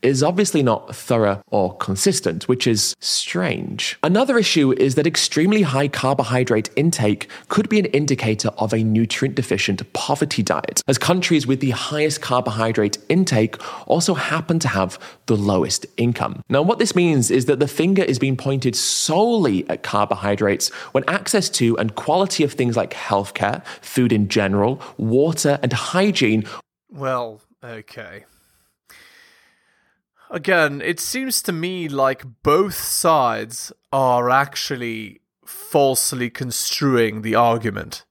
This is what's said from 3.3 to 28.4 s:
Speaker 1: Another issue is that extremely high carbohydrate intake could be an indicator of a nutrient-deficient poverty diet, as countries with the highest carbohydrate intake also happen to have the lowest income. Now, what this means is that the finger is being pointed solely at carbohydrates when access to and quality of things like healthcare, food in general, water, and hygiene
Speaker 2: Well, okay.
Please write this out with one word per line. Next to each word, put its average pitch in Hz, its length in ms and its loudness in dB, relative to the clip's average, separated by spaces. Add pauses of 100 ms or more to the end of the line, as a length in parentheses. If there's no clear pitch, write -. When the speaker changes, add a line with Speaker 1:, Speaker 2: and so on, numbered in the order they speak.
Speaker 1:
Another 233 340 4
issue 156 340 4
is 131 240 2
that 151 100 4
extremely 180 580 2
high 139 260 2
carbohydrate 127 880 0
intake 123 500 0 (220)
could - 180 2
be 214 100 2
an 190 100 2
indicator 120 720 0
of 110 160 -2
a 110 100 2
nutrient-deficient 107 1080 0
poverty - 500 -2
diet, - 460 -2
as 135 100 2
countries 180 480 2
with 131 140 0
the 135 120 0
highest 151 500 -2
carbohydrate 113 760 0 (120)
intake 131 480 2 (280)
also 170 280 2
happen 160 460 -2
to 147 80 -2
have 95 320 -2 (260)
the 117 100 2
lowest 98 500 0 (120)
income. 117 520 -2
Now, 135 120 2
what 196 160 2
this - 180 0
means 165 360 2
is 123 140 2
that 139 140 2
the 143 80 2
finger 185 360 0
is 127 160 -2
being 135 180 0
pointed 135 380 -2
solely 175 920 0
at - 120 -4
carbohydrates 101 880 -2 (240)
when 135 140 0
access 190 420 0
to 120 280 2
and 110 180 -2
quality 180 480 0
of 139 100 0
things 120 240 0
like - 160 -2
healthcare, 101 680 -2 (180)
food 120 300 0
in 104 160 2
general, 101 520 0 (180)
water, 143 680 2
and 123 100 0
hygiene 123 680 2 (480)
Speaker 2:
Well, 123 500 -6 (220)
okay. 107 640 -16 (2000)